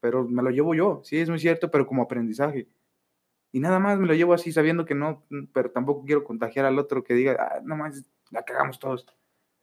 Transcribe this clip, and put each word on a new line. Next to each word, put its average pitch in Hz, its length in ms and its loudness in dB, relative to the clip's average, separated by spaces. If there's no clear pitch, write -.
pero 123 280 0
me 123 140 0
lo 127 80 2
llevo 147 240 2
yo, 170 300 2
sí, 147 140 -4
es 165 120 0
muy 165 80 -2
cierto, 165 320 0
pero 139 160 2
como 131 160 0
aprendizaje. 123 680 -4
Y 131 80 -2
nada 185 180 2
más 196 200 2
me 190 80 2
lo 160 80 4
llevo 170 200 4
así, 170 180 0
sabiendo 160 320 2
que 151 100 -2
no, 147 300 -4
pero 127 160 0
tampoco 135 340 -2
quiero 147 200 2
contagiar 113 420 -2
al 135 120 2
otro 139 260 -2
que 123 100 0
diga, 127 260 4
"Ah, - 240 -4
no 156 120 -8
manches, 147 340 -10
la 135 120 -8
cagamos 131 360 -2
todos". 131 280 -6